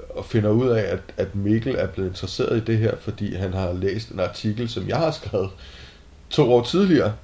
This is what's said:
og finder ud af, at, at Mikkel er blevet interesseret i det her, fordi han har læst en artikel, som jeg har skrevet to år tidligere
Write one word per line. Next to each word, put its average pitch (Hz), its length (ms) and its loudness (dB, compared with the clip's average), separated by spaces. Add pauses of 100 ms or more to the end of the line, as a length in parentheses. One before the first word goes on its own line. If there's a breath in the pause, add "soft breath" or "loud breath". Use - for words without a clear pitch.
og - 160 -10
finder 107 240 2
ud 120 180 4
af, 113 140 4 (120)
at, 92 60 -2 (180)
at - 180 -2
Mikkel 113 400 0
er 95 120 0
blevet 92 220 -4
interesseret 104 480 -2
i 110 80 -2
det 113 120 2
her, 110 220 2
fordi 107 360 -6
han 92 180 -4
har 92 200 -2
læst 98 360 -2
en - 100 -8
artikel, 107 500 -2
som 101 180 -6
jeg 113 100 -2
har 160 140 2
skrevet 95 380 -4 (800 loud breath)
to 123 240 4
år 117 100 8
tidligere 143 500 4 (100)